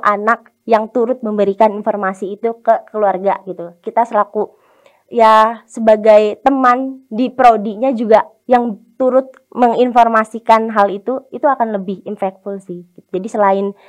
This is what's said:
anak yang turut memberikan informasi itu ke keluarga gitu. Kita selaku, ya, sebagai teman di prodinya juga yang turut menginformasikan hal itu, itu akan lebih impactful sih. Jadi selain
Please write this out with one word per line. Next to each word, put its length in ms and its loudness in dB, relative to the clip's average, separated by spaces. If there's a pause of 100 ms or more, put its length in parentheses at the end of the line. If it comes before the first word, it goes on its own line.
anak 480 -2 (160)
yang 240 0
turut 320 -2
memberikan 480 0
informasi 640 -6
itu 240 -6
ke 320 0
keluarga 560 -2
gitu. 320 -14
Kita 240 -4
selaku, 560 -4 (480)
ya, 640 2
sebagai 720 2
teman 640 -2
di 240 -4
prodinya 640 0
juga 320 2 (160)
yang 320 0 (240)
turut 320 0 (240)
menginformasikan 1200 2
hal 160 2
itu, 400 -6
itu 160 -4
akan 320 -2
lebih 240 -10
impactful 560 -10
sih. 240 -16 (240)
Jadi 240 -8
selain 400 0 (180)